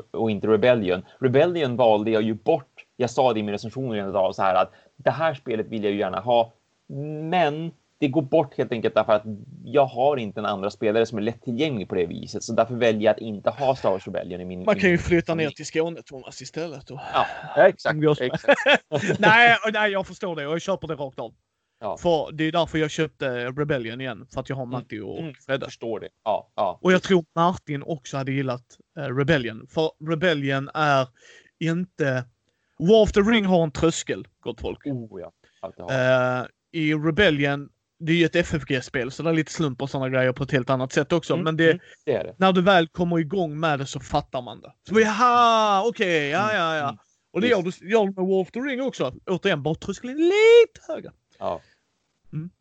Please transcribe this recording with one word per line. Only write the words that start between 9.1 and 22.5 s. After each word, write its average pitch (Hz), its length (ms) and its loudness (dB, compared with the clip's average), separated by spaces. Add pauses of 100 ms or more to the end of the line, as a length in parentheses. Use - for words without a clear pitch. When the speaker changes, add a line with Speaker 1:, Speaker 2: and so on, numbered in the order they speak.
Speaker 1:
att 104 100 2 (420)
jag 135 200 2
har 127 320 0
inte 110 220 -6
en 104 60 -4
andra 98 240 -2
spelare 113 360 2
som 117 120 -6
är 101 40 -4
lättillgänglig 113 680 -4
på 101 60 -4
det 90 100 0
viset. - 380 -10
Så 117 100 -8
därför 113 220 0
väljer 110 260 0
jag 107 120 4
att - 80 -14
inte 110 280 -8
ha 131 260 0
Star 113 160 -2
Wars 95 160 -4
Rebellion 90 340 -8
i 90 40 -12
min 90 200 -10
Speaker 2:
Man 208 100 2
kan 196 60 -6
ju 196 60 4
Speaker 1:
i 175 40 4
min 175 80 2
Speaker 2:
flytta 170 360 0
ner 160 80 -2
Speaker 1:
familj. 143 120 -6
Speaker 2:
till 151 100 -16
Skåne, 160 400 -4
Thomas, 131 360 -18
istället 147 460 -12
då. 135 140 -14 (120)
Speaker 1:
Ja, 131 120 2 (300)
ja, 165 120 8
exakt, 151 280 -2
Speaker 2:
Umgås 151 240 2
med. 127 140 -4
Speaker 1:
exakt. - 260 2 (300)
Speaker 2:
<laughs> 175 300 -2
Nej, 226 380 6 (100)
och 220 60 -2
nej, 214 180 0
jag 196 160 -4
förstår 180 280 -8
det 143 120 -6
och 156 60 -2
jag 170 80 -2
köper 180 260 -4
det 151 80 -6
rakt 135 240 -10
av. 117 140 -10 (460)
Speaker 1:
Ja. 95 180 -6
Speaker 2:
För 165 340 0
det 156 120 -4
är 156 80 0